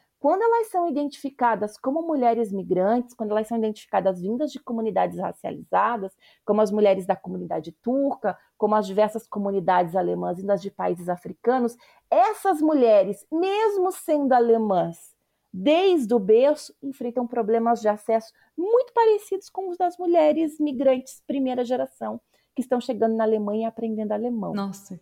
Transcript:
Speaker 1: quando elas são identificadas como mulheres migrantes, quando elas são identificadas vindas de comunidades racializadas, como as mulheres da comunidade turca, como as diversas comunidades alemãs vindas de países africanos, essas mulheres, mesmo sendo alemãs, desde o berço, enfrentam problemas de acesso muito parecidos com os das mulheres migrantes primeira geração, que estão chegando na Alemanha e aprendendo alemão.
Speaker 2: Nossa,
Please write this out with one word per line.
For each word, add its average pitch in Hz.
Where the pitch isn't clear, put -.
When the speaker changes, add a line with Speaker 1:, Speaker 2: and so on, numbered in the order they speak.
Speaker 1:
quando 339
elas 466
são 349
identificadas 247
como 285
mulheres 240
migrantes, 190
quando 214
elas 220
são 233
identificadas 196
vindas 247
de 262
comunidades 185
racializadas, 190
como 214
as 208
mulheres 196
da 185
comunidade 170
turca, 262
como 214
as 208
diversas 208
comunidades 185
alemãs 175
vindas 196
de 196
países 180
africanos, 233
essas 370
mulheres, 220
mesmo 381
sendo 285
alemãs, 220
desde 294
o 233
berço, 240
enfrentam 240
problemas 233
de 214
acesso 220
muito 466
parecidos 415
com 381
os 349
das 349
mulheres 320
migrantes 262
primeira 254
geração, 240
que 262
estão 247
chegando 226
na 220
Alemanha 214
e -
aprendendo 220
alemão. 214
Speaker 2:
Nossa, 196